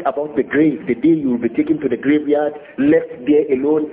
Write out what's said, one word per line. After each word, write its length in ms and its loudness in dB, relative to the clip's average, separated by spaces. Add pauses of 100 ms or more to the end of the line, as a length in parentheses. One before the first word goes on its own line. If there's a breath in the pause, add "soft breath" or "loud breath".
about 280 -4
the 60 0
grave, 460 0
the 80 0
day 140 2
you 200 2
will 80 0
be 120 -2
taken 320 -2
to 60 -2
the 80 -2
graveyard, 580 0 (260 loud breath)
left 320 2 (160)
there 260 4
alone. 400 0